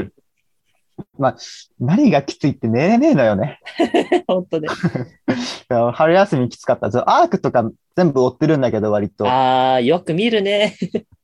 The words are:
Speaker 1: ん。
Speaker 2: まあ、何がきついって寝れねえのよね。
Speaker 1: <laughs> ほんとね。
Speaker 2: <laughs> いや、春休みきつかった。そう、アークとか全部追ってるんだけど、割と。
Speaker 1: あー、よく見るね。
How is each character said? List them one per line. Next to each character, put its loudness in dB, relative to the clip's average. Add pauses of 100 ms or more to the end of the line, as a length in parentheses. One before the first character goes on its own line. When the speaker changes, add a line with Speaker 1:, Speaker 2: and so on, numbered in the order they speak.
Speaker 1:
ん。 -16 (1040)
Speaker 2:
ま 0
あ、 -6 (420)
何 2
が 2
き -8
つ -2
い 0
っ -2
て -6
寝 2
れ 2
ね 2
え 4
の 4
よ 2
ね。 -4 (360)
Speaker 1:
<laughs> 0
ほ 0
ん -8
と -4
ね。 -8
Speaker 2:
<laughs> -8
い -6
や、 2
春 2
休 2
み -2
き -18
つ -20
か 0
っ -4
た。 -4
そ 0
う、 0
ア 4
ー 2
ク -2
と -4
か 0 (260)
全 2
部 2
追 4
っ -8
て 0
る 2
ん -2
だ 0
け -2
ど、 -2
割 -2
と。 -6
Speaker 1:
あ 2
ー、 0
よ 2
く -6
見 -2
る 0
ね。 -2 (480)